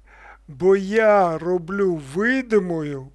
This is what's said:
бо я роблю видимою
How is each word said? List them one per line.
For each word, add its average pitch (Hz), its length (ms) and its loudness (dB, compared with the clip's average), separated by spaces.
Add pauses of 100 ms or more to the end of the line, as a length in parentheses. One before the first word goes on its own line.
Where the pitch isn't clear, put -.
(480)
бо 175 280 2
я 202 640 2
роблю 175 640 -2 (120)
видимою 180 1000 -2